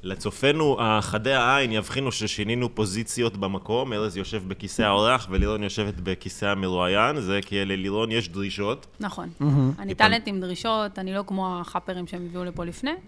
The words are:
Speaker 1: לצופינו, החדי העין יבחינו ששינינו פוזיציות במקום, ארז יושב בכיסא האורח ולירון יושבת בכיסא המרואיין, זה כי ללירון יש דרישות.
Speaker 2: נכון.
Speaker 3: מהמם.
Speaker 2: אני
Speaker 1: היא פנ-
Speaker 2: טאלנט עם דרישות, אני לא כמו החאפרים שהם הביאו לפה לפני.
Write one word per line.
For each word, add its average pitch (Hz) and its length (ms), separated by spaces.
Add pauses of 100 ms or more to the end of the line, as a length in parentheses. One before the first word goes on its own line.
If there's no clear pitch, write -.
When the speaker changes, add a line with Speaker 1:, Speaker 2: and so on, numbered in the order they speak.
Speaker 1:
לצופינו, 135 760
החדי 107 540
העין 131 380
יבחינו 117 400
ששינינו 110 640
פוזיציות 107 640
במקום, 101 560
ארז 104 240
יושב 98 320
בכיסא 95 340
האורח 107 480
ולירון 101 320
יושבת 101 380
בכיסא 92 460
המרואיין, 98 760
זה 98 260
כי 98 180
ללירון 98 480
יש 113 160
דרישות. 101 580 (140)
Speaker 2:
נכון. 190 280 (120)
Speaker 3:
מהמם. 139 380
Speaker 2:
אני 196 120
Speaker 1:
היא 185 60
פנ- - 20
Speaker 2:
טאלנט 220 280
עם 196 140
דרישות, 202 580
אני 190 160
לא 202 120
כמו 190 340
החאפרים 180 460
שהם 175 220
הביאו 180 160
לפה 175 200
לפני. 247 280 (160)